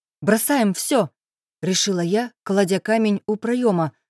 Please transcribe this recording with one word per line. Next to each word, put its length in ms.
бросаем 540
все!» 360
решила 380
я, 320
кладя 360
камень 460
у 100
проема, 560